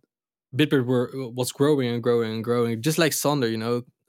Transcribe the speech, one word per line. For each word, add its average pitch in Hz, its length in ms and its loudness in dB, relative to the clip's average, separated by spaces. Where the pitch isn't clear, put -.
Bitbird 143 300 2
were, 127 260 0
was 123 200 -4
growing 139 380 2
and 117 140 -2
growing 117 300 2
and 113 100 -4
growing, 117 380 0
just 156 160 0
like 160 160 2
Sander, 143 360 0
you 113 80 -2
know? 120 260 -2